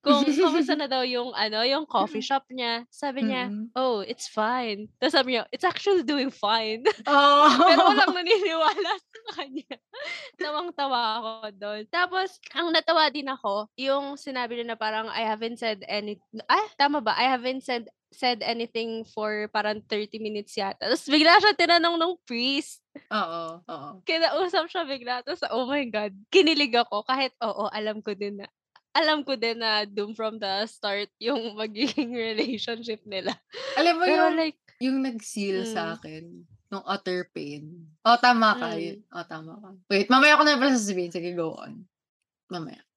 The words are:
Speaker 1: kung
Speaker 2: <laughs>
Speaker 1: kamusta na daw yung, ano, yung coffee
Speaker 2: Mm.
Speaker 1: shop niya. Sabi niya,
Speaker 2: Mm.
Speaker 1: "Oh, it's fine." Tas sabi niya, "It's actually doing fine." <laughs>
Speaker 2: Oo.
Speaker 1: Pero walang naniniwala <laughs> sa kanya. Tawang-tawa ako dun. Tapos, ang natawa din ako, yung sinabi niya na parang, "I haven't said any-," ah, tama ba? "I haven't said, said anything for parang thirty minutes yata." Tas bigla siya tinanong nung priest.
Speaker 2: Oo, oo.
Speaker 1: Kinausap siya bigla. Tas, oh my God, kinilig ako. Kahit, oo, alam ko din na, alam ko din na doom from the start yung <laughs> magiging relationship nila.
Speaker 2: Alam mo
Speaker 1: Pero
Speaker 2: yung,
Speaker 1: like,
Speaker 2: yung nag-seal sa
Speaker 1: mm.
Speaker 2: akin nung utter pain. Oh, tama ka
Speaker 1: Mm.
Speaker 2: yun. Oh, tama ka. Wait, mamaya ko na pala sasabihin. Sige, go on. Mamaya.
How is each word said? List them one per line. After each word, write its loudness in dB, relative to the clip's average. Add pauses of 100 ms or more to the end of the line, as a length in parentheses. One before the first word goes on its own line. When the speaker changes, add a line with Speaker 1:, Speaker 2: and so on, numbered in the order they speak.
Speaker 1:
kung 4
Speaker 2:
<laughs> 2
Speaker 1:
kamusta 0
na -4
daw -2
yung, -4
ano, -2
yung 0
coffee -2
Speaker 2:
Mm. -8
Speaker 1:
shop -2
niya. -4
Sabi -6
niya, -2
Speaker 2:
Mm. -8
Speaker 1:
"Oh, 0
it's -10
fine." -4
Tas 0
sabi 2
niya, -4
"It's -8
actually 2
doing -2
fine." -2
<laughs> 0
Speaker 2:
Oo. 8 (200)
Speaker 1:
Pero 8
walang 6
naniniwala 2 (120)
<laughs> -20
sa -20 (160)
kanya. -10 (640)
Tawang-tawa -2 (140)
ako -6 (220)
dun. -10
Tapos, -2 (160)
ang -2
natawa 4
din -6
ako, -4
yung -2
sinabi -6
niya -8
na -8
parang, -4
"I -4
haven't -4
said -4
any-," -6 (240)
ah, 2 (100)
tama 2
ba? 0
"I 2
haven't 0
said, -6 (200)
said -2
anything -4
for -6
parang -2
thirty -6
minutes -8
yata." -6
Tas 0
bigla 6
siya 6
tinanong 4
nung 0
priest. -6 (280)
Speaker 2:
Oo, -6
oo. -12 (140)
Speaker 1:
Kinausap 0
siya -6
bigla. -6
Tas, -8
oh -2
my -2
God, -4 (180)
kinilig 4
ako. 0
Kahit, -2
oo, -2
alam -6
ko -8
din -8
na, -16 (440)
alam 2
ko -4
din -2
na 0
doom -6
from -6
the -4
start -4 (100)
yung -2 (180)
<laughs> -12
magiging -4
relationship -6
nila. -6 (400)
Speaker 2:
Alam 4
mo 0
Speaker 1:
Pero 4
Speaker 2:
yung, 2
Speaker 1:
like, -2 (200)
Speaker 2:
yung 0
nag-seal -4
sa -4
Speaker 1:
mm. -6
Speaker 2:
akin -16 (440)
nung -10
utter -4
pain. -12 (340)
Oh, 6
tama 6
ka -4
Speaker 1:
Mm. -4
Speaker 2:
yun. -8 (100)
Oh, -12
tama -14
ka. -20 (180)
Wait, 2
mamaya 8
ko 6
na 6
pala 4
sasabihin. -2
Sige, -6
go -4
on. -16 (640)
Mamaya. -10 (160)